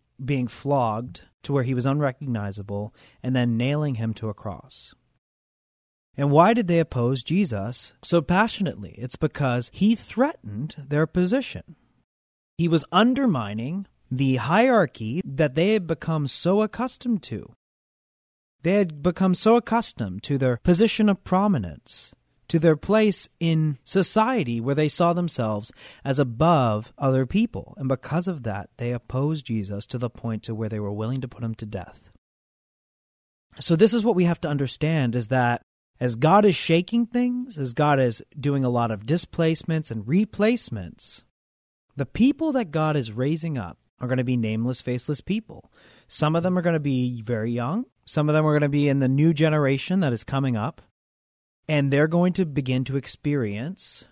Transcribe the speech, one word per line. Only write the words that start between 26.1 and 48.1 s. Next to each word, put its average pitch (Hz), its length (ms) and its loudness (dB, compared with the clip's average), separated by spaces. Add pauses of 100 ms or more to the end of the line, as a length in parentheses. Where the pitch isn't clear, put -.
above 127 800 2
other 131 280 2
people. - 520 -2
And 135 120 -4
because 160 380 -2
of 156 160 -6
that, 101 340 -6
they 120 160 -4
opposed 139 520 -4
Jesus 101 420 -4
to 131 100 -6
the 120 120 -4
point 113 340 -8
to 113 120 -8
where 110 140 -4
they 107 100 -4
were 104 140 -4
willing 113 260 -4
to 123 80 -6
put 120 160 -12
him 113 120 -4
to 117 100 -12
death. - 440 -12 (1500)
So - 160 0
this 208 180 6
is 220 120 0
what 226 100 2
we 180 80 4
have 170 180 2
to 165 60 -6
understand, 143 640 -2
is 120 140 -2
that 120 340 0 (380)
as 123 160 -2
God 170 300 6
is 185 100 4
shaking 180 500 0
things, 247 520 -2
as 127 160 -4
God 147 260 4
is 120 240 0 (160)
doing 139 240 0
a 127 60 2
lot 117 220 0
of 107 140 -8
displacements 160 840 -2
and 107 160 -8
replacements, 196 1160 -2 (720)
the 135 80 -4
people 285 480 2
that 220 180 -2
God 156 240 0
is 113 160 -4
raising 147 460 -4
up 90 200 -8 (220)
are 127 80 -6
gonna 127 160 0
be 123 140 0
nameless, 113 420 -2
faceless 127 420 -6
people. - 500 -8 (360)
Some 156 280 0
of 170 80 0
them 180 140 0
are 175 40 0
gonna 165 180 2
be 123 440 -2
very 113 280 -2
young. 131 340 -2 (200)
Some 151 240 0